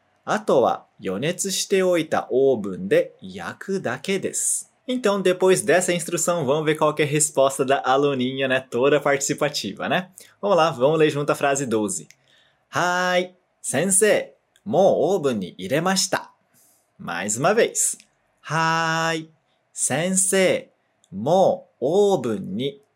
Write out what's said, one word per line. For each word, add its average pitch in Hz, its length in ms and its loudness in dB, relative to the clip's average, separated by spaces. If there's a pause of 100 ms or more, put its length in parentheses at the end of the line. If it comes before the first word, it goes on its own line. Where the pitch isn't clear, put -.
(260)
ato 170 360 2
wa - 260 0 (120)
yonetsu 135 520 -6
shite 190 320 0
oita 165 480 0
oven 104 560 0
de 160 240 2 (100)
yaku 95 580 -8
dake 131 380 -6
desu." - 480 -6 (220)
Então, 247 340 0
depois 185 400 2
dessa 180 320 2
instrução, 175 520 -2
vamos 147 200 0
ver 151 100 2
qual 151 180 0
que 156 80 -2
é 151 40 2
a - 20 -4
resposta 139 580 0
da 135 180 2
aluninha, 135 640 0
né? 127 120 0
Toda 139 400 2
participativa, 143 920 -2
né? 180 200 -2 (320)
Vamos 196 160 2
lá, 160 140 2
vamos 143 260 2
ler 156 140 6
junto 143 200 -2
a 139 40 2
frase 143 300 0
doze. 104 420 -2 (640)
"Hai, 180 640 -2 (280)
sensei, 185 720 0 (300)
mou 143 360 4
oven 139 380 0
ni 90 220 -8
iremashita." 160 680 -2 (680)
Mais 95 400 -8
uma 165 160 2
vez. - 440 0 (500)
"Hai, 160 800 -2 (460)
sensei, 185 960 0 (420)
mou 135 560 2 (120)
oven 143 600 0
ni 104 420 -8 (140)